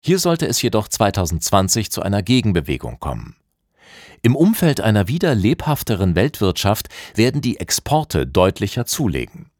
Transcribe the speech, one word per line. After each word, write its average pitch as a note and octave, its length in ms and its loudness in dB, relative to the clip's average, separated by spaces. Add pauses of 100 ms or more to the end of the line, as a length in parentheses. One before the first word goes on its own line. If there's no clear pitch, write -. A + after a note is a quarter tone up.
Hier F3+ 160 2
sollte E3+ 260 0
es - 160 -2
jedoch A2+ 240 0
zweitausendzwanzig F#2+ 1040 0
zu - 100 -6
einer G2+ 220 -2
Gegenbewegung E2+ 800 0
kommen. A#1+ 360 -8 (840)
Im B2 140 4
Umfeld E3+ 440 2
einer G#2 280 2
wieder D#3+ 260 0
lebhafteren G2+ 800 0
Weltwirtschaft G2+ 760 0 (260)
werden B2+ 260 0
die A#2+ 180 -4
Exporte - 680 -2
deutlicher F#2+ 600 0
zulegen. D2+ 720 -6